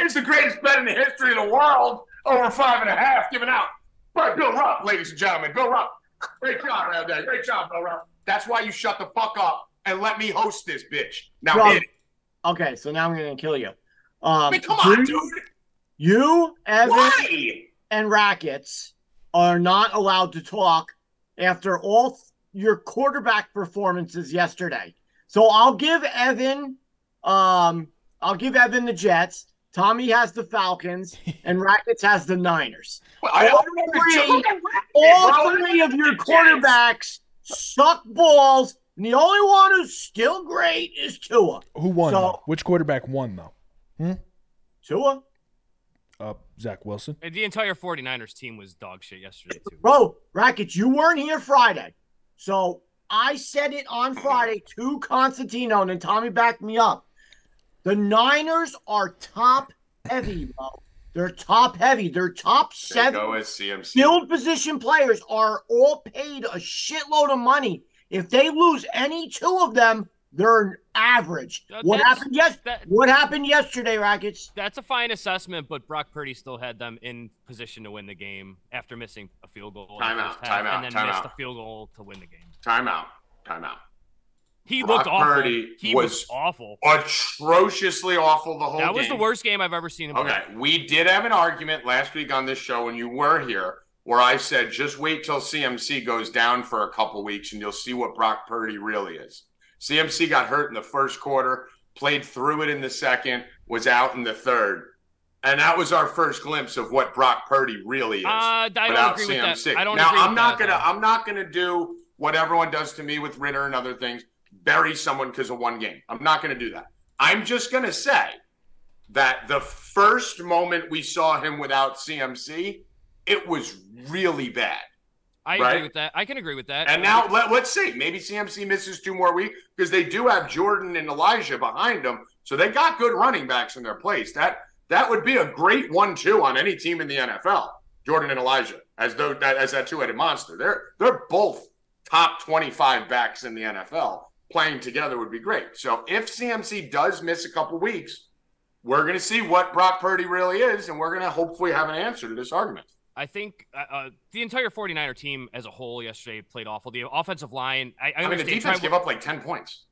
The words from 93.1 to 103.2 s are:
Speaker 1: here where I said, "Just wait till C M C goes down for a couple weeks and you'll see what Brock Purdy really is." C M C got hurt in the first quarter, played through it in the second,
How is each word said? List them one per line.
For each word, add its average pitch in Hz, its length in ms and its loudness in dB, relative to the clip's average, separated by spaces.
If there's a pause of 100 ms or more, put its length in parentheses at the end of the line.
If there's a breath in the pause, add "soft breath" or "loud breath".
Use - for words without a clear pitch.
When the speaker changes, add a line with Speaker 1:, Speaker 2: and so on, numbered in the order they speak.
Speaker 1:
here 95 320 -6 (260)
where 120 160 2
I 127 160 4
said, 123 340 -2
"Just 139 280 -6
wait 156 260 -4
till 143 160 -4
C 147 240 -6
M 123 140 -4
C 135 240 -6
goes 113 260 -4
down 120 340 0
for 113 220 -4
a 104 80 -6
couple 107 320 -4
weeks 101 280 -10
and 104 100 -12
you'll 104 100 -8
see 123 220 -10
what 117 200 -6
Brock 110 320 -2
Purdy 113 300 -8
really 101 400 -8
is." - 280 -20 (340)
C - 200 -2
M 160 120 0
C 165 160 -2
got 143 220 0
hurt 143 200 -2
in 113 60 -14
the 104 80 -8
first 135 380 -4
quarter, 127 480 -4 (280 loud breath)
played 143 280 -2
through 147 380 -4
it 147 60 -2
in 143 140 -6
the 127 80 -8
second, 127 540 -4 (240 soft breath)